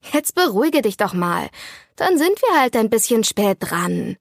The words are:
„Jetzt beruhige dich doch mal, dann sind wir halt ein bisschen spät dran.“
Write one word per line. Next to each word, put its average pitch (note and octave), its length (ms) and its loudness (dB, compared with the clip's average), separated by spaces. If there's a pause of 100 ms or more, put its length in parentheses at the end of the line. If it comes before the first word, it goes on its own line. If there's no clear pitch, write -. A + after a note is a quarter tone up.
(120)
„Jetzt D4+ 220 -2
beruhige D4 480 2
dich G#3+ 140 -2
doch G3 180 -2
mal, F3 340 -2 (480)
dann F4+ 220 2
sind F#4 240 2
wir F#4 180 4
halt B3+ 160 0
ein A3+ 140 2
bisschen A3+ 340 2
spät G3+ 360 0
dran.“ F3 600 -4